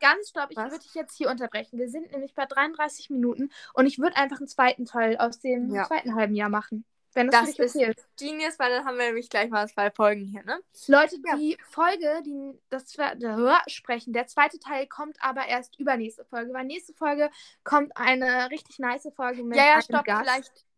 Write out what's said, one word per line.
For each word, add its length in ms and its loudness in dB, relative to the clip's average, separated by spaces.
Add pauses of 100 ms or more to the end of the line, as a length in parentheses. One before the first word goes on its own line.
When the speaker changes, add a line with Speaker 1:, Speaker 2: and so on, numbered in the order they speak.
Speaker 1:
aber 120 8
Speaker 2:
ganz 160 -6
stopp, 200 -4
ich 80 -18
Speaker 1:
Was? 140 -6
Speaker 2:
würd 120 -12
dich 120 -20
jetzt 200 -8
hier 140 -2
unterbrechen. 500 -6
Wir 100 -4
sind 220 -10
nämlich 240 -10
bei 100 -4
dreiunddreißig 640 -2
Minuten 420 -2 (220)
und 120 6
ich 140 0
würd 180 0
einfach 220 0
einen 100 -12
zweiten 360 2
Teil 320 0
aus 220 -2
dem 340 -2
Speaker 1:
Ja. 120 -2
Speaker 2:
zweiten 300 -2
halben 200 0
Jahr 140 0
machen, 340 -4 (300)
wenn 160 4
das 220 6
für 120 -4
Speaker 1:
Das 100 2
Speaker 2:
dich 100 2
okay 80 2
Speaker 1:
ist 80 -8
Speaker 2:
ist. 180 -20
Speaker 1:
genius, 420 -6
weil 120 0
dann 140 -2
haben 120 -4
wir 80 0
nämlich 240 -4
gleich 200 0
mal 200 0
zwei 220 -2
Folgen 340 2
hier, 180 -12
ne? 160 -6 (280)
Speaker 2:
Leute, 280 6 (100)
Speaker 1:
Ja. 120 -2
Speaker 2:
die 200 -2 (120)
Folge, 560 0
die, 340 -12 (100)
das 180 -10
zwe-, 280 -4
der 220 -6
Hör-, 300 4
sprechen, 440 -8
der 160 -4
zweite 320 2
Teil 280 -6
kommt 340 -12
aber 260 -4
erst 320 -6
übernächste 460 -4
Folge, 280 -10
weil 120 -8
nächste 280 -12
Folge 360 0 (340)
kommt 320 2
eine 560 0
richtig 280 -14
nice 360 -4
Folge 280 -6
mit 140 -4
Speaker 1:
Ja, 80 8
ja, 80 8
Speaker 2:
einem 100 6
Speaker 1:
stopp, 220 0
Speaker 2:
Gast. 160 0
Speaker 1:
vielleicht 440 -4 (120)